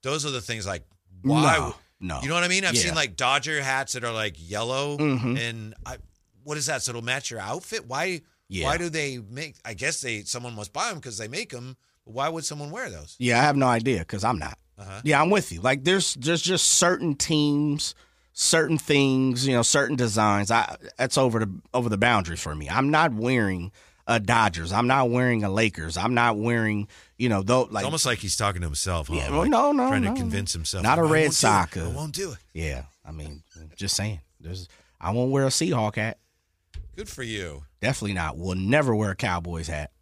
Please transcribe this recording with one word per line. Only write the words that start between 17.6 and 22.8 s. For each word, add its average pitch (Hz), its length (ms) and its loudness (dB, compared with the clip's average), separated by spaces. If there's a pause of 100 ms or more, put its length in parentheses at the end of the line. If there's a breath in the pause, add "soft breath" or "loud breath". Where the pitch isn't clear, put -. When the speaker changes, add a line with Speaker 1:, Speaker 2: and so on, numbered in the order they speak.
Speaker 2:
certain 160 460 4
things, 131 680 4
you 135 80 2
know, 120 80 4
certain 139 340 4
designs, 107 540 2
I, 117 260 2 (200)
that's 131 220 0
over 123 220 4
the, 104 100 -2 (240)
over 123 140 2
the 107 100 0
boundary 101 380 2
for 78 180 -6
me. 73 140 -8
I'm 131 220 0